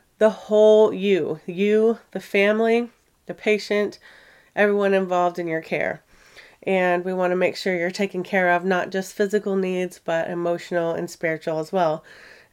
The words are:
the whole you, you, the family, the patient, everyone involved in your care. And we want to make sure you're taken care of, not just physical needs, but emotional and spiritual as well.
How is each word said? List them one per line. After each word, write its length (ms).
the 120
whole 640
you, 520
you, 540
the 80
family, 680
the 80
patient, 680
everyone 380
involved 460
in 80
your 140
care. 400
And 420
we 80
want 180
to 60
make 180
sure 220
you're 140
taken 320
care 280
of, 140
not 240
just 240
physical 420
needs, 480
but 260
emotional 640
and 180
spiritual 500
as 120
well. 320